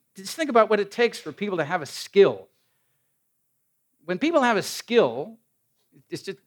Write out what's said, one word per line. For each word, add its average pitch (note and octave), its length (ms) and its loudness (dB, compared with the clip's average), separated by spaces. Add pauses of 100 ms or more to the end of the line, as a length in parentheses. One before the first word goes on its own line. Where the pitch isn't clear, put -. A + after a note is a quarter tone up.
(160)
just G3 200 -14
think D#4 140 -6
about A3+ 200 4
what G#3+ 100 2
it G3+ 100 -4
takes A#3 300 0
for D3+ 140 -12
people G3 240 -6
to D#3 80 -2
have E3+ 160 -4
a C#3+ 40 -12
skill. C3 600 2 (1600)
When F3+ 120 -6
people D4+ 240 0
have A#3+ 140 2
a F3+ 80 -2
skill, F3+ 760 -2 (720)
it's E3 140 -12
just F#3+ 240 -12